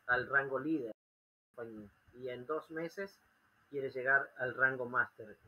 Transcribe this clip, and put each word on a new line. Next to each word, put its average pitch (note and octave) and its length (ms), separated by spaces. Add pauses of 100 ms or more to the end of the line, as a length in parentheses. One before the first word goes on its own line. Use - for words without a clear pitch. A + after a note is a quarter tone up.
al B2 220
rango C3+ 300
líder C#3+ 280
de G#2+ 80
la - 600
compañía A2 360 (240)
y B2+ 160
en B2 160
dos D3+ 240
meses E3+ 480 (500)
quiere C3+ 220
llegar C3+ 480
al B2+ 160
rango B2+ 320
máster. A#2+ 500 (120)